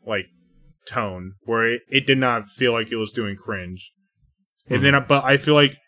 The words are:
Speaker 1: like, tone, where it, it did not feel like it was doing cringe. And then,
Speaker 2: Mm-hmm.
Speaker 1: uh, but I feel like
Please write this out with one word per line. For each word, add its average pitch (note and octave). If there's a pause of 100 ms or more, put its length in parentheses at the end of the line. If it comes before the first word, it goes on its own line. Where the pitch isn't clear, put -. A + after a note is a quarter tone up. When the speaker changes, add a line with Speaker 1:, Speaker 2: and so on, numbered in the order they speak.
Speaker 1:
like, G2+ (600)
tone, F#2+ (120)
where A2+
it, A#2+
it C#3
did C3+
not A#2
feel B2+
like A2+
it A#2
was A2
doing G2+
cringe. F#2 (760)
And B2
then, C#3
Speaker 2:
Mm-hmm. C3+
Speaker 1:
uh, C#3
but C3
I C#3
feel D3
like D3 (120)